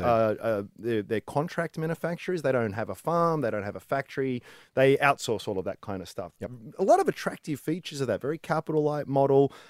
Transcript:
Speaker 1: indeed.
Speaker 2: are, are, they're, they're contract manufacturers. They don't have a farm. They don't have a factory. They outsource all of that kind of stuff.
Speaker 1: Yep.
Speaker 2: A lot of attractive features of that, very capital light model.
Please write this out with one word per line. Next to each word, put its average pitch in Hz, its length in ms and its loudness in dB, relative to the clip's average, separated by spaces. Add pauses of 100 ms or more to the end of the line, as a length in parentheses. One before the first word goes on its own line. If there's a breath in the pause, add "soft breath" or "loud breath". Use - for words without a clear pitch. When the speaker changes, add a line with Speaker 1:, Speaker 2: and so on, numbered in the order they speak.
(320)
Speaker 1:
indeed. 104 100 -4
Speaker 2:
are, 113 60 -2 (120)
are, 104 60 -6 (140)
they're, 110 220 -2
they're 107 180 -2
contract - 580 -4
manufacturers. 165 640 -6
They 135 120 2
don't 113 180 0
have 104 180 -4
a 95 60 -6
farm. 165 460 0
They 110 100 0
don't 104 120 -4
have 98 120 -8
a 92 60 -12
factory. 135 600 -4 (340 loud breath)
They 135 200 6
outsource 131 540 0
all 95 100 -2
of 90 60 -6
that 98 160 -8
kind 98 200 -6
of 87 60 -12
stuff. - 320 -12
Speaker 1:
Yep. 110 120 -10 (280)
Speaker 2:
A 190 60 2
lot 349 160 6
of 294 80 2
attractive - 500 -6
features 160 400 -6
of 131 80 0
that, 101 140 0
very 151 160 -4
capital 156 460 -2
light 147 260 -2
model. 139 420 6 (180 loud breath)